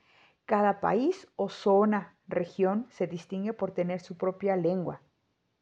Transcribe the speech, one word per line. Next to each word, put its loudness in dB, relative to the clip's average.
Cada 2
país 0
o -2
zona, 2
región, -2
se -4
distingue -8
por -4
tener -4
su -16
propia -2
lengua -2